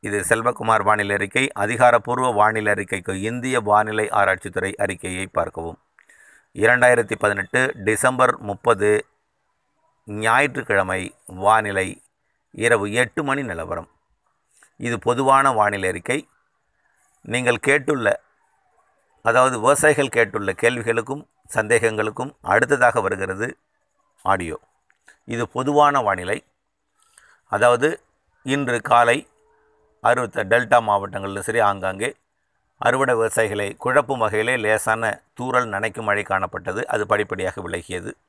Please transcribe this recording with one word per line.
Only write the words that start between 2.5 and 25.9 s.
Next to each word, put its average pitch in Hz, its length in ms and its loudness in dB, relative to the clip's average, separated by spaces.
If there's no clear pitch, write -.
அறிக்கைக்கு 98 520 -4
இந்திய 123 380 -4
வானிலை 107 500 2
ஆராய்ச்சித்துறை 95 680 -2
அறிக்கையை 92 500 -4
பார்க்கவும். 82 520 -6
இரண்டாயிரத்தி 120 600 4
பதினெட்டு 104 440 0
டிசம்பர் 127 580 2
முப்பது 104 480 0
ஞாயிற்றுக்கிழமை 107 920 0
வானிலை 101 480 2
இரவு 104 400 2
எட்டு 123 300 -2
மணி 139 200 -4
நிலவரம். 85 460 -8
இது 117 200 -4
பொதுவான 135 520 4
வானிலை 101 380 2
அறிக்கை. 107 300 -4
நீங்கள் 120 420 0
கேட்டுள்ள, 135 500 2
அதாவது 127 340 4
விவசாயிகள் 143 580 2
கேட்டுள்ள 101 400 0
கேள்விகளுக்கும் 117 720 -2
சந்தேகங்களுக்கும் 110 840 0
அடுத்ததாக 120 540 2
வருகிறது 95 480 -4
ஆடியோ. 92 340 -2
இது 117 220 -4
பொதுவான 143 500 2